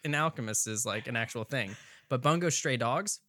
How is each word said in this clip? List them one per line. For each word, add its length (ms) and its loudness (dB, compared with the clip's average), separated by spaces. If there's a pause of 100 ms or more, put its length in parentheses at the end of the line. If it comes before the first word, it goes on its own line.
and 120 0
Alchemist 500 0
is, 200 -2
like, 220 -2
an 80 -2
actual 280 -2
thing. 320 -4 (320)
But 140 2
Bungo 260 4
Stray 280 2
Dogs 520 0